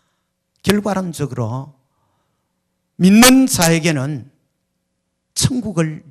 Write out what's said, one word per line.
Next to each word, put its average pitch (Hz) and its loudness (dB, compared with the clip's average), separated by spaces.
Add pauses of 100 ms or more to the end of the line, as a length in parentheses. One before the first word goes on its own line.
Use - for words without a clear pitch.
(640)
결과론적으로 147 -4 (1200)
믿는 247 6
자에게는 156 -2 (1000)
천국을 170 -4